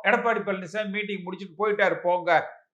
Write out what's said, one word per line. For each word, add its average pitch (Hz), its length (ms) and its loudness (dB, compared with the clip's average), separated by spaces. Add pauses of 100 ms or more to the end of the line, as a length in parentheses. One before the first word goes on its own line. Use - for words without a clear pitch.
"எடப்பாடி 214 400 2
பழனிசாமி 196 460 -6
மீட்டிங் 202 360 -6
முடிச்சுட்டு 185 360 -10
போயிட்டாரு 202 340 2
போங்க" 175 640 2 (140)